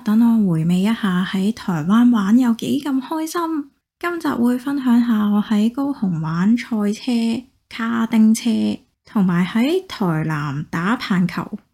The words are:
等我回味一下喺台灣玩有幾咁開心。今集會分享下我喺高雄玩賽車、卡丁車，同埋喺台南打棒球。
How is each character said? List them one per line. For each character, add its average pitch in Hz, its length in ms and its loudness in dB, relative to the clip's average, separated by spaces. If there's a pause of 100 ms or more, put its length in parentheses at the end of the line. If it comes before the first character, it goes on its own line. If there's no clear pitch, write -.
等 214 160 2
我 226 320 4
回 160 140 0
味 180 140 2
一 190 40 2
下 196 400 0
喺 196 300 -2
台 165 300 -4
灣 233 260 4
玩 214 280 4
有 240 160 2
幾 240 300 -4
咁 269 160 -2
開 320 260 -6
心。 320 440 -6 (280)
今 349 220 -6
集 311 80 -4
會 240 300 0
分 277 240 -4
享 240 240 4
下 214 220 0
我 208 120 2
喺 214 320 0
高 277 220 -4
雄 175 260 -4
玩 165 380 0
賽 240 80 -10 (260)
車、 240 200 -6 (580)
卡 226 360 -4
丁 220 280 4
車， 233 160 0 (560)
同 202 180 0
埋 180 220 2
喺 294 400 0
台 160 380 -2
南 147 440 -4
打 185 280 -2
棒 180 300 0
球。 - 320 -8 (160)